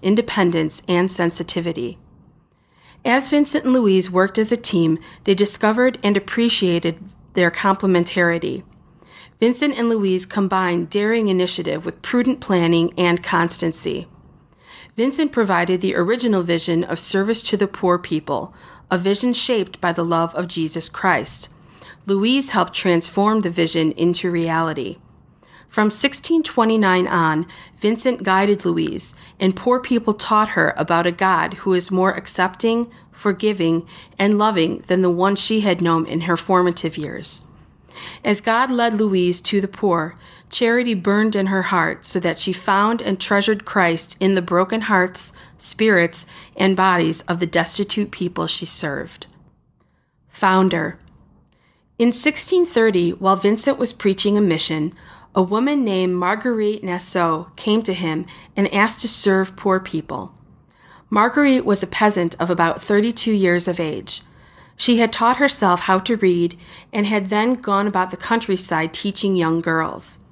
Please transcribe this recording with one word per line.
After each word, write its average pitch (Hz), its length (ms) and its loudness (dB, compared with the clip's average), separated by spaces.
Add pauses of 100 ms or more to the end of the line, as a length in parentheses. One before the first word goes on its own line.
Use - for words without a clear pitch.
independence, 185 840 0
and 185 240 2
sensitivity. 170 840 -4 (1080)
As 262 240 0
Vincent 294 360 2
and 254 80 2
Louise 190 380 4
worked 185 260 2
as 220 140 0
a 233 60 2
team, 165 420 0 (240)
they 196 100 2
discovered 220 680 2
and 202 140 2
appreciated 185 840 0 (340)
their 175 160 4
complementarity. 175 1120 0 (760)
Vincent 247 380 0
and 233 120 0
Louise 190 360 0
combined 180 640 0
daring 214 380 0
initiative 175 560 -2
with - 180 -10
prudent 247 400 0
planning 170 560 2
and 175 260 2
constancy. - 840 -4 (880)
Vincent 277 380 0
provided 185 480 2
the 196 120 -2
original 208 480 0
vision 170 440 0
of 165 120 -6
service 208 440 -2
to - 160 -2
the 196 100 0
poor 180 320 0
people, 156 560 -6 (340)
a 185 80 2
vision 202 360 0
shaped 208 480 -2
by 175 100 0
the 170 140 -2
love 165 300 0
of 175 120 -4
Jesus 160 400 -4
Christ. - 600 -2 (560)
Louise 233 460 0
helped 185 220 0
transform 196 680 2
the 185 80 -4
vision 165 420 0
into 175 400 0
reality. 160 640 -2 (720)
From 214 240 0
sixteen - 500 0
twenty-nine 214 680 2
on, 160 360 0 (320)
Vincent 233 460 -2
guided 202 400 2
Louise, 165 500 -2 (240)
and 190 160 2
poor 247 280 0
people 226 320 0
taught 214 360 0
her 160 280 2
about 170 280 0
a 175 60 2
God 175 440 0
who 190 180 -2
is 180 180 0
more 185 220 2
accepting, 226 760 -2 (220)
forgiving, 185 760 0 (320)
and 202 200 2
loving 190 400 2 (100)
than 180 140 2
the 180 80 4
one 185 260 2
she 220 240 0
had 185 220 0
known 165 260 2
in 165 140 -4
her 170 160 0
formative 180 600 0
years. - 440 -10 (840)
As 208 180 0
God 240 300 0
led 233 220 0
Louise 190 480 0
to 202 200 0
the 196 80 -4
poor, 170 460 -2 (340)
charity 240 440 0
burned 202 400 2
in 196 140 0
her 190 160 0
heart 165 420 0
so - 140 -4
that 175 200 -2
she 190 120 -2
found 208 500 0
and 202 180 -2
treasured 202 440 0
Christ 170 560 0
in 190 160 2
the 180 60 2
broken 185 400 0
hearts, 185 500 0 (260)
spirits, 185 680 0 (320)
and 190 180 2
bodies 175 460 2
of 175 180 -4
the 175 60 -2
destitute 202 640 -2
people 175 360 -6
she - 180 -6
served. - 600 -6 (1000)
Founder. 185 720 0 (960)
In 233 140 4
sixteen 311 540 0
thirty, 202 460 2
while 190 260 2
Vincent 214 420 0
was - 140 -2
preaching 202 440 0
a 208 40 4
mission, 160 520 0 (400)
a 185 80 2
woman 247 440 0
named 185 300 0
Marguerite 214 680 -2
Nassau 175 640 -2 (100)
came 220 280 0
to 196 100 -4
him 170 320 -4 (320)
and 196 160 0
asked 214 280 0
to 240 60 -4
serve 190 480 0
poor 185 240 0
people. 151 540 -8 (760)
Marguerite 254 560 4
was 202 160 2
a 185 60 -4
peasant 190 540 0
of 175 80 -2
about 170 340 0
thirty-two 220 500 0
years 180 360 2
of 175 100 -4
age. 151 420 -6 (560)
She 240 200 2
had 226 160 2
taught 240 240 2
herself 196 440 2
how 190 180 2
to 220 180 -2
read 175 400 2 (340)
and 208 140 0
had 202 240 -2
then 220 240 2
gone 208 340 0
about 185 240 -2
the 185 60 -10
countryside 185 760 -2
teaching 196 440 -2
young 165 240 2
girls. - 560 -4 (140)